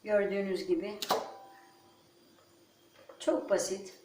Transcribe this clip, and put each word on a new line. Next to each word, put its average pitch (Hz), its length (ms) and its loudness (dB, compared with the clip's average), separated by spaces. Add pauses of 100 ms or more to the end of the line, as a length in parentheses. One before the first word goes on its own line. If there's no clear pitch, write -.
Gördüğünüz 196 640 2
gibi. 180 260 2 (2250)
Çok - 300 0
basit. 190 440 0 (120)